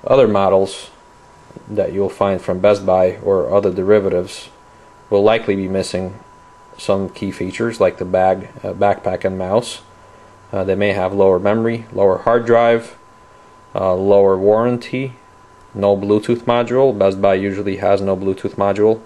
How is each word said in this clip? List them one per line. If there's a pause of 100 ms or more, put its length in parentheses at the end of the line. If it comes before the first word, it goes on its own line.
Other
models (800)
that
you'll
find
from
Best
Buy
or
other
derivatives (600)
will
likely
be
missing (580)
some
key
features
like
the
bag, (140)
uh,
backpack
and
mouse. (680)
Uh,
they
may
have
lower
memory,
lower
hard
drive, (760)
uh,
lower
warranty, (600)
no
Bluetooth
module.
Best
Buy
usually
has
no
Bluetooth
module